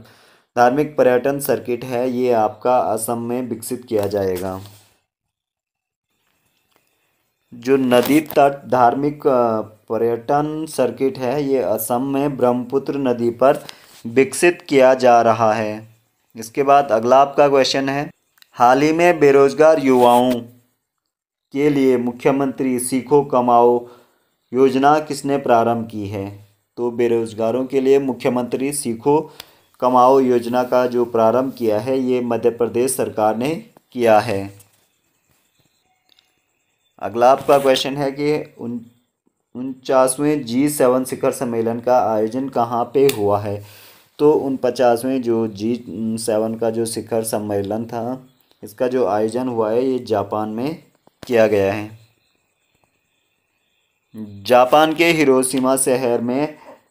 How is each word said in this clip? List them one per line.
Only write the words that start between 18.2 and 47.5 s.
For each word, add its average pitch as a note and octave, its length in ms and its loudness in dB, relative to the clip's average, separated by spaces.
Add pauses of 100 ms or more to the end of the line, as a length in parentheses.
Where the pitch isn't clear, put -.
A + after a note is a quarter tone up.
हाल B2+ 300 4
ही D#3 120 2
में E3+ 260 2
बेरोजगार C#3 600 6
युवाओं B2 600 4 (1120)
के C#3+ 160 2
लिए C3+ 280 4
मुख्यमंत्री C3 840 -2
सीखो C3+ 440 0
कमाओ A#2+ 640 2 (680)
योजना C3+ 460 4
किसने C#3 380 -6
प्रारंभ A#2 540 0
की G#2 160 -10
है? G2+ 400 -10 (300)
तो A#2+ 140 -4
बेरोजगारों A#2 760 -2
के C3+ 160 -2
लिए C3+ 180 4
मुख्यमंत्री B2 720 -4
सीखो C#3+ 600 -2 (460)
कमाओ B2+ 400 4
योजना B2 440 0
का B2+ 220 0
जो A#2+ 200 0
प्रारंभ A#2 520 0
किया G#2+ 220 0
है C3 200 -2
ये B2+ 220 -2
मध्य A#2 280 -2
प्रदेश A#2 460 -2
सरकार A2 420 -2
ने C#3+ 180 -4 (360)
किया A2+ 280 4
है। G2+ 340 -4 (2500)
अगला A#2 320 2
आपका C#3+ 260 2
क्वेश्चन C3+ 400 0
है C#3 140 -4
कि D3 480 -4
उन-, A#2+ 200 -10 (760)
उनचासवें C3 880 -2
जी B2+ 240 0
सेवन C3 360 0
शिखर C3 260 -4
सम्मेलन A#2 480 -4
का A#2 360 2
आयोजन A2+ 340 -4
कहाँ A#2+ 440 -4
पे C#3 140 4
हुआ G#2 320 0
है? G#2 260 -8 (540)
तो D3 120 4
उन C3+ 260 -2
पचासवें B2 640 0
जो A2+ 260 -2
जी G#2+ 360 -6 (160)
सेवन A2+ 560 -4
का A2+ 140 -2
जो A2+ 160 -4
शिखर A2+ 380 -6
सम्मेलन G#2+ 600 -6